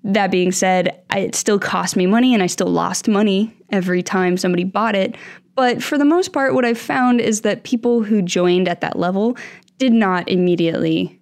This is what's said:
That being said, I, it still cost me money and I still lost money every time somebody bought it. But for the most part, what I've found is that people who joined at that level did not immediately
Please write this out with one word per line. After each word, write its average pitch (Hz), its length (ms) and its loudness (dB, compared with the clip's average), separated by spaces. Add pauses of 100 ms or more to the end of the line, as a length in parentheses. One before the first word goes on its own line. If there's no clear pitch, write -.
That 196 260 0
being 180 220 2
said, 185 580 0
I, 202 100 -2
it - 140 -4
still 208 240 0
cost 185 380 -4
me 185 100 2
money 240 280 4
and 202 80 2
I 180 40 0
still 180 220 -2
lost 175 400 -2
money 208 460 2 (160)
every 180 320 0
time 180 340 0
somebody 180 280 0
bought 202 300 -2
it. 196 220 -2 (380)
But 247 280 0
for - 140 -4
the 277 80 2
most 359 280 2
part, 269 200 0
what 254 120 2
I've 233 140 0
found 247 420 0
is 214 200 -2
that - 240 -2
people 233 380 0
who 208 180 0
joined 180 480 2
at 175 140 -4
that - 160 -6
level 196 380 -2 (420)
did 262 140 2
not 190 360 2
immediately 170 920 0